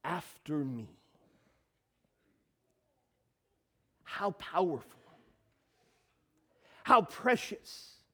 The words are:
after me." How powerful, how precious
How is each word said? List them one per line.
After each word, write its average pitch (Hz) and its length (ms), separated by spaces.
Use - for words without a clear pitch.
after 151 580
me." 120 240
How 202 280
powerful, 160 720
how 240 180
precious - 960